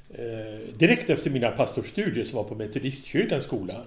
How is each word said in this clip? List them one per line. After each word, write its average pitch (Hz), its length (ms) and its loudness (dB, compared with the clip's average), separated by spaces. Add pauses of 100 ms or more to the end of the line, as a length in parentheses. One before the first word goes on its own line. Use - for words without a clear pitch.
eh, 113 680 -8
direkt 180 320 6
efter 151 200 2
mina 120 220 2
pastorstudier 120 720 0
som 123 140 -6
var 104 60 0
på 110 120 -8
Metodistkyrkans 135 880 -2
skola, 98 440 -6